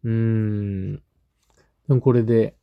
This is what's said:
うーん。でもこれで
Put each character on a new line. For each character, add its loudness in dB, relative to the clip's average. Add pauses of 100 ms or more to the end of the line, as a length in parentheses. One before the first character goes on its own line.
う -6
ー -2
ん。 -2
で -8
も 2
こ 2
れ 2
で 0